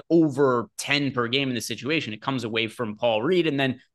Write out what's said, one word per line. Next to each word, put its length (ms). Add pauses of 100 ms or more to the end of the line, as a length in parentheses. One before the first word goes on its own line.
(100)
over 680
ten 340
per 160
game 220
in 60
this 120
situation, 460
it 80
comes 240
away 220
from 300
Paul 260
Reed. 240
And 120
then 220 (140)